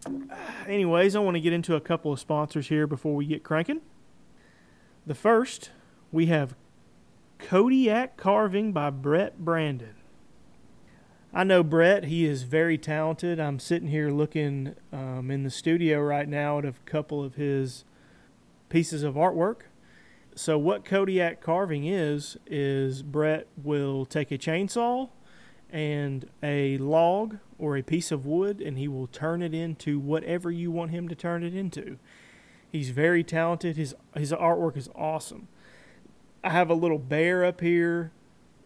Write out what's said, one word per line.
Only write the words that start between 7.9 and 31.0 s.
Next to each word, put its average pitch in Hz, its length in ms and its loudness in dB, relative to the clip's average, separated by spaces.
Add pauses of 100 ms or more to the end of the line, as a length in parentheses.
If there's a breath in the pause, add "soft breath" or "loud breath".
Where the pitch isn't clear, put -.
Carving 208 560 2
by 147 180 0
Brett 147 540 0
Brandon. 147 520 -2 (1400 soft breath)
I 185 100 2
know 185 180 6
Brett, 165 420 6
he 165 200 0
is 139 200 0
very 160 340 2
talented. 156 600 -2
I'm 143 200 -2
sitting 170 300 -2
here 151 200 0
looking, 143 640 -2 (160)
um, 131 400 -8
in 139 120 -2
the 135 80 -4
studio 160 500 2
right 147 260 0
now 147 340 -2
at 143 40 -4
a 135 80 -4 (140)
couple 147 360 -4
of 131 120 -8
his 139 500 -2 (840 soft breath)
pieces 160 320 2
of 139 140 -2
artwork. 175 460 2 (720 soft breath)
So 156 220 0
what 185 300 0
Kodiak 190 560 0
Carving 165 420 0
is, 151 640 -2
is 135 560 -2
Brett 151 460 0 (140)
will 139 440 -2
take 151 260 -4
a 139 60 -4
chainsaw 233 720 -2 (580 loud breath)
and 147 640 -4 (120)
a 143 360 0
log 170 580 2 (220)
or 147 180 -2
a 135 60 -4
piece 165 280 -2
of 139 140 -4
wood, 196 380 -2
and 139 160 -6
he 139 100 -4
will 131 200 -6
turn 165 340 -4
it 165 100 -4
into 160 460 -4
whatever 160 520 -2
you 170 200 -4
want 165 200 -4
him 170 160 -6